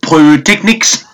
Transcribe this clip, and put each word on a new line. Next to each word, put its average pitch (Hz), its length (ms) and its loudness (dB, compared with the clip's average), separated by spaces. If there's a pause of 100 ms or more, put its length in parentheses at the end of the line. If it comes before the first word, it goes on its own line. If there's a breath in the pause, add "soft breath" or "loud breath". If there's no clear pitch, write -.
pyrotechnics. 165 1120 0